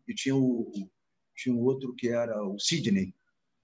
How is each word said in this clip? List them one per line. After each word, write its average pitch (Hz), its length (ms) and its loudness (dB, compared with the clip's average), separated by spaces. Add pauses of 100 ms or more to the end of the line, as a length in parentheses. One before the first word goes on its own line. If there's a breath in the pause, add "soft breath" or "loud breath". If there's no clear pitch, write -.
E 117 60 -6
tinha 135 220 0
o, 117 540 0 (460)
tinha 123 200 -2
um 117 60 0
outro 131 340 0
que 120 140 -2
era 117 340 -2
o 101 160 -4
Sidney. 95 540 2 (500)